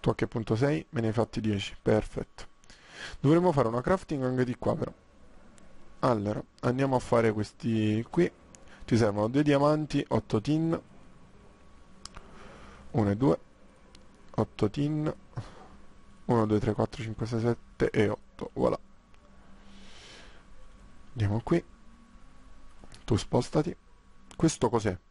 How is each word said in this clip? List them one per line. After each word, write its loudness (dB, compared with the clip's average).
Tu 0
a 2
che -2
punto -2
sei? 0
Me -4
ne 0
hai 0
fatti -2
dieci. -4
Perfetto. -2
Dovremmo 4
fare 2
una -2
crafting -2
anche 2
di -4
qua, -2
però. -2
Allora, 0
andiamo 2
a 2
fare 4
questi 0
qui. 2
Ci 2
servono 2
due 2
diamanti, 2
otto 0
tin. 0
Uno 2
e 0
due. 2
Otto -2
tin. -2
Uno, 2
due, 4
tre, 0
quattro, -2
cinque, -6
sei, -2
sette -2
e 2
otto. -8
Voilà. 0
Andiamo -2
qui. 0
Tu 2
spostati. 0
Questo 2
cos'è? 0